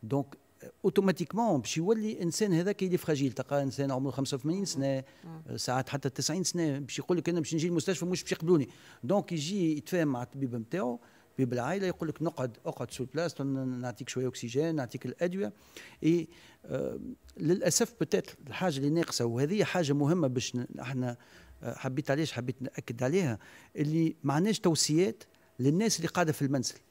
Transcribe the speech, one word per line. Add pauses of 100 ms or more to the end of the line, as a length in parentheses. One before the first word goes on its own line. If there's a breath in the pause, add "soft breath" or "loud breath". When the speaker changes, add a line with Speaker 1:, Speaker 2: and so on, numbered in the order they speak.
Speaker 1:
دونك (580)
اوتوماتيكمون
باش
يولي
انسان
هذاك
اللي
فراجيل،
تلقى
انسان
عمره
خمسة
وثمانين
سنه، (200 loud breath)
Speaker 2:
مم.
Speaker 1:
آه،
ساعات
حتى
تسعين
سنه،
باش
يقول
لك:
"انا
باش
نجي
المستشفى
مش
باش
يقبلوني". (360 loud breath)
دونك
يجي
يتفاهم
مع
الطبيب
نتاعو، (360 loud breath)
طبيب
العائله،
يقول
لك:
"نقعد، (100)
اقعد
سو (100)
بلاس،
نعطيك
شويه
اكسجين،
نعطيك
الادويه". (500 loud breath)
اي، (360 loud breath)
آه، (380)
للاسف
بتات (200)
الحاجه
اللي
ناقصه،
وهذه
حاجه
مهمه
باش
ن-، (140)
احنا، (460 loud breath)
آه،
حبيت
علاش
حبيت
ناكد
عليها، (380 loud breath)
اللي
ما
عندناش
توصيات (360 soft breath)
للناس
اللي
قاعده
في
المنزل (160)